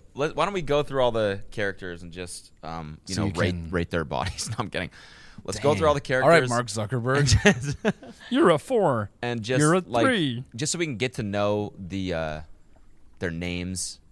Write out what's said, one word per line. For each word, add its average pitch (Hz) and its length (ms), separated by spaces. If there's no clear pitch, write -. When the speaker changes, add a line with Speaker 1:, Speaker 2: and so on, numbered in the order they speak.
Speaker 1:
Let, 147 240
why 147 80
don't 196 80
we 196 80
go 143 220
through 135 200
all 123 100
the 104 280
characters 95 520
and 87 100
just, 87 400
um, 80 440
you 95 80
Speaker 2:
So - 80
Speaker 1:
know, - 60
Speaker 2:
you 85 120
Speaker 1:
rate, 87 120
Speaker 2:
can 82 180
Speaker 1:
rate 85 180
their 85 160
bodies? 67 460
<laughs> - 0
No, 110 80
I'm 110 100
kidding. - 220
Let's - 180
go 143 140
through 156 140
all 147 60
the 143 60
Speaker 2:
Dang. 131 240
All 143 40
right, 160 180
Speaker 1:
characters. 120 300
Speaker 2:
Mark 107 140
Zuckerberg. 131 500
Speaker 1:
<laughs> - 60
And 185 160
just 139 160
Speaker 2:
You're 277 220
a 156 80
four. 147 500
Speaker 1:
and 120 200
just, 127 180
Speaker 2:
You're 151 160
a 185 100
Speaker 1:
like, 117 180
Speaker 2:
three. 147 400
Speaker 1:
just 139 180
so 170 60
we 175 60
can 135 140
get 123 160
to - 80
know 104 560
the, 92 340
uh, 78 280
their 92 120
names. 90 680